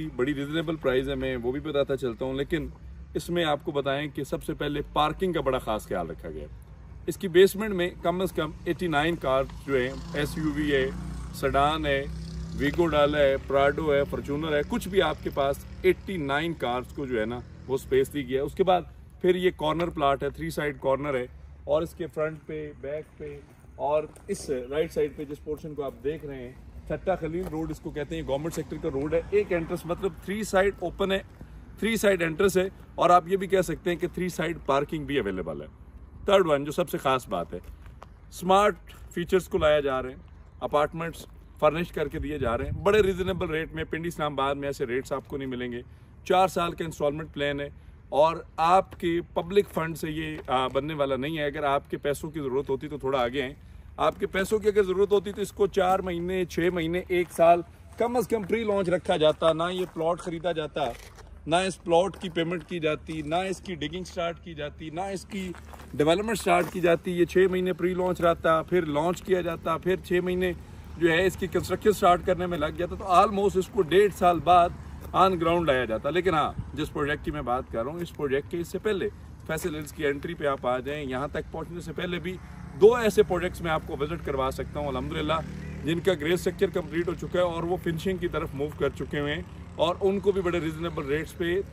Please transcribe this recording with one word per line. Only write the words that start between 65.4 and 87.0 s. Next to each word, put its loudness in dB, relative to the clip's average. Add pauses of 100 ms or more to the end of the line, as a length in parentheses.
development 4
start 2
की -4
जाती। 4
ये 4
छः 6
महीने 0
pre -2
launch 0
रहता, 4
फिर 2
launch 0
किया 2
जाता, -2
फिर 0
छः 0
महीने 0 (440)
जो 6
है 6
इसकी -2
construction 2
start 6
करने 2
में -2
लग -2
जाता, -4
तो -8 (120)
almost 4
इसको 0
डेढ़ 6
साल 4
बाद 4 (320)
on 6
ground 2
लाया 4
जाता। -2
लेकिन 2
हाँ, 0
जिस -4
project -4
की -6
मैं -6
बात -2
कर -4
रहा -4
हूँ, -6
इस -8
project -2
के -6
इससे -6
पहले -2 (400)
फैसल -4
हिल्स -8
की -4
entry -2
पे -2
आप 0
आ 2
जाएं, -6
यहाँ -4
तक -4
पहुँचने -8
से -10
पहले -4
भी -6 (440)
दो 10
ऐसे 4
projects -2
मैं 0
आपको -2
visit -4
करवा -2
सकता -6
हूँ -4
अल्हम्दुलिल्लाह, -2 (420)
जिनका 2
ग्रे 0
structure 0
complete -4